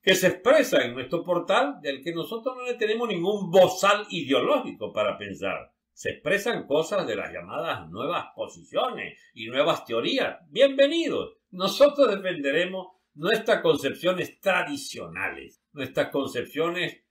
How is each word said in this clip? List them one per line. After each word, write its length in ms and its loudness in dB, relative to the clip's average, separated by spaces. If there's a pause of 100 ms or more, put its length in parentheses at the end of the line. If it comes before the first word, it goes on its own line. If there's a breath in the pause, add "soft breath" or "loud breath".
que 140 4
se 140 4
expresa 560 4
en 100 -6
nuestro 300 -6
portal, 560 0
del 240 -8
que 80 -6
nosotros 440 -6
no 80 -12
le 100 -4
tenemos 340 -2
ningún 420 -2
bozal 600 6
ideológico 800 -2
para 260 -2
pensar. 540 -8 (200)
Se 180 -8
expresan 580 -4
cosas 380 0
de 100 -4
las 160 -8
llamadas 580 -8
nuevas 360 -6 (100)
posiciones 800 -6 (140 soft breath)
y 140 -12
nuevas 380 0
teorías. 520 -2 (140)
Bienvenidos. 880 2 (120)
Nosotros 640 4
defenderemos 760 -2 (260)
nuestras 460 0
concepciones 800 -2
tradicionales, 1200 -4 (120)
nuestras 380 -4
concepciones 920 -4 (100)